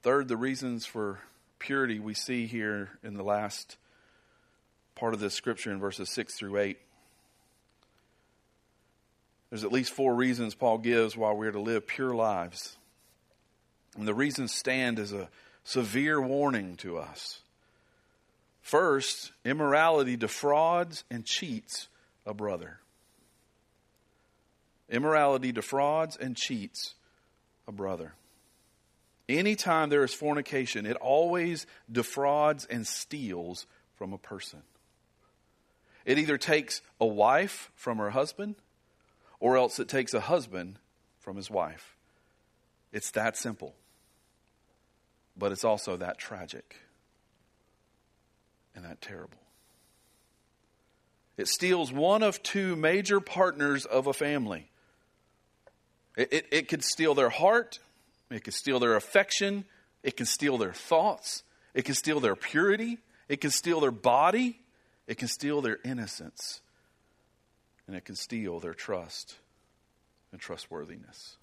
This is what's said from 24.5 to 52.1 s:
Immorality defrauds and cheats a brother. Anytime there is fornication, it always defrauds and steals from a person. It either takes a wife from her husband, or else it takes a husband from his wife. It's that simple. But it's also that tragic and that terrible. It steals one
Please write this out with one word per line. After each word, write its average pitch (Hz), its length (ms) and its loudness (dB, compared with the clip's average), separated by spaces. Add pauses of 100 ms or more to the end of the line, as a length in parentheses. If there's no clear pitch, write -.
Immorality 139 600 4
defrauds 143 680 0
and 127 200 -6
cheats - 580 -6 (720)
a 107 60 -14
brother. 95 420 -6 (1120)
Anytime 165 600 2
there 143 160 6
is 127 100 -2
fornication, 135 720 -2
it 110 120 -2
always 170 680 2 (240)
defrauds 143 760 2
and 117 220 -6
steals 90 800 -8 (300)
from 95 160 -8
a 95 60 -12
person. 90 440 -14 (1400)
It 139 140 4
either 151 200 2
takes 151 420 0 (200)
a 113 60 4
wife 117 680 2
from 117 240 -4
her 104 120 -2
husband, 160 440 -2 (840)
or 127 160 6
else 127 240 4
it 110 80 -4
takes 131 260 -2
a 113 60 2
husband 101 580 -2 (400)
from 95 180 -12
his 98 140 -12
wife. 85 460 -4 (960)
It's 107 200 -8
that 110 240 0
simple. 101 380 -8 (1600)
But 98 160 0
it's 95 120 -6
also 104 320 0
that 90 220 -6
tragic - 580 -14 (2000)
and 90 100 -18
that 85 160 -16
terrible. 90 380 -16 (2000)
It - 120 -4
steals 175 440 2
one 180 300 4